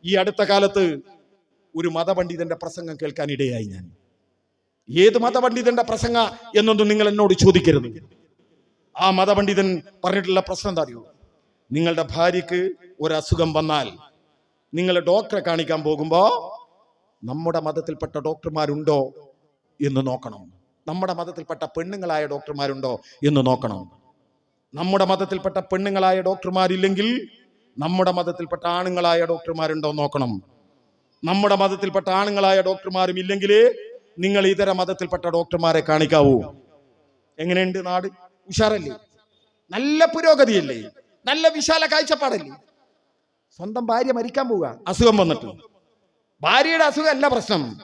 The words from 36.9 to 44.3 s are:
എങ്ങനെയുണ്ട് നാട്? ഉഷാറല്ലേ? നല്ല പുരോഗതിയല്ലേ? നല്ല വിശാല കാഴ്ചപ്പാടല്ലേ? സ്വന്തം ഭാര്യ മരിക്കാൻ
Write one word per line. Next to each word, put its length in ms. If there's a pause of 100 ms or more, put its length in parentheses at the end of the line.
എങ്ങനെയുണ്ട് 480
നാട്? 220 (400)
ഉഷാറല്ലേ? 440 (800)
നല്ല 340
പുരോഗതിയല്ലേ? 800 (440)
നല്ല 220
വിശാല 380
കാഴ്ചപ്പാടല്ലേ? 680 (1000)
സ്വന്തം 300
ഭാര്യ 260
മരിക്കാൻ 360